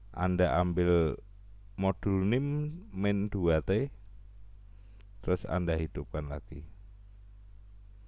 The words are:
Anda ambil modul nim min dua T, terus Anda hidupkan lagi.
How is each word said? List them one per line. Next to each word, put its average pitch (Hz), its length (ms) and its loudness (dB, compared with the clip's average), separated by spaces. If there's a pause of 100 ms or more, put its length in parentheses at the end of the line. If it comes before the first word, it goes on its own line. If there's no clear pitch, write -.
(120)
Anda 87 480 4
ambil 87 560 4 (640)
modul 95 480 2
nim 143 480 0 (160)
min 101 400 0
dua 85 320 4
T, 113 240 2 (1400)
terus - 240 0
Anda 82 320 0
hidupkan 76 480 -4
lagi. 73 400 -8 (1400)